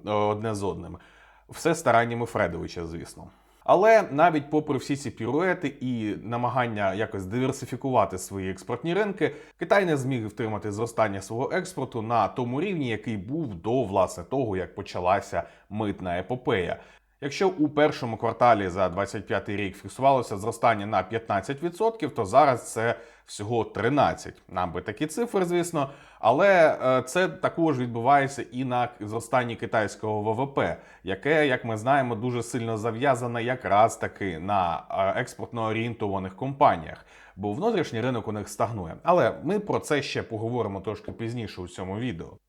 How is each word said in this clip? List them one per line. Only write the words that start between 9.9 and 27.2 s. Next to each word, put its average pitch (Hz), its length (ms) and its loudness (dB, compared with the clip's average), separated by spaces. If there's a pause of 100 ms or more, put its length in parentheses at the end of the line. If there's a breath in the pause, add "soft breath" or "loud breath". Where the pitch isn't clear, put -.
зміг 123 300 -2
втримати 107 440 -6
зростання 107 500 -2
свого 120 320 -6
експорту 127 480 -6
на 113 260 2
тому 127 340 -4
рівні, 170 260 -2
який 110 300 -4
був 117 380 -6
до, 117 280 0
власне, 92 400 0
того, 113 340 -2
як 87 180 -6
почалася 92 680 -2 (260 loud breath)
митна 92 500 -4
епопея. 101 600 -2 (420 loud breath)
Якщо 143 280 0
у 170 200 0
першому 131 480 2
кварталі 113 520 4
за 92 200 2
двадцять 98 380 -4
п'ятий 101 280 -2
рік 98 220 -4
фіксувалося 127 600 0
зростання 107 480 2
на 110 180 0
п'ятнадцять 113 600 -4
відсотків, 175 520 -2
то 113 100 -2
зараз 127 480 4
це 113 220 0 (300 loud breath)
всього 110 380 -2
тринадцять. 101 840 0
Нам 90 220 -2
би 87 100 -6
такі 113 260 -4
цифри, 214 380 0
звісно, 170 440 0 (300 loud breath)
але, 160 640 6
е, 127 180 4
це 180 260 0